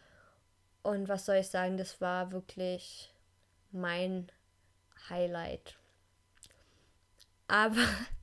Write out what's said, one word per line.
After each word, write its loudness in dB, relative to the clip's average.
Und 0
was 0
soll 6
ich 4
sagen, 0
das -6
war 0
wirklich -6
mein -2
Highlight. -2
Aber 4